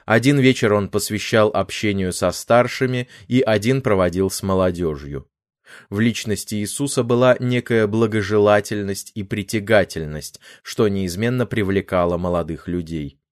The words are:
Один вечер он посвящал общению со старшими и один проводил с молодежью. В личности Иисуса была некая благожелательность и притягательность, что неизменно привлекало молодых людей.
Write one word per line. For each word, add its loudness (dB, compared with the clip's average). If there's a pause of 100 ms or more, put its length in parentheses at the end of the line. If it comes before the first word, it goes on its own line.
Один 4
вечер 4
он 0
посвящал 0
общению -2
со -2
старшими 0 (200)
и 2
один 2
проводил 2
с -8
молодежью. -2 (640)
В -2
личности -2
Иисуса -4
была 4
некая 0
благожелательность 0
и -8
притягательность, -2 (240)
что 0
неизменно -2
привлекало 0
молодых -4
людей. -6 (120)